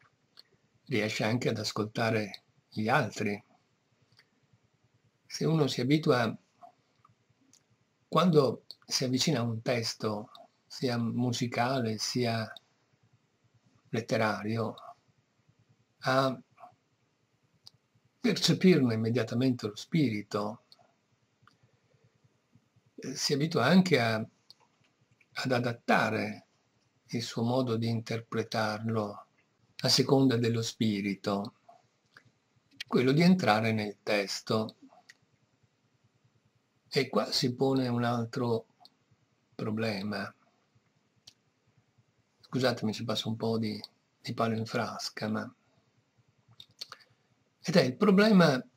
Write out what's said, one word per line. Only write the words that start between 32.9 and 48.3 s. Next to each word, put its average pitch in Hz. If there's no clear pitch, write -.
di 151
entrare 113
nel 107
testo. 110
E 135
qua -
si 123
pone 135
un 120
altro 117
problema. 104
Scusatemi 120
se 113
passo 110
un 113
po' 113
di, 107
di -
palo 113
in 110
frasca, 107
ma, 107
ed -
è 165
il 127
problema 190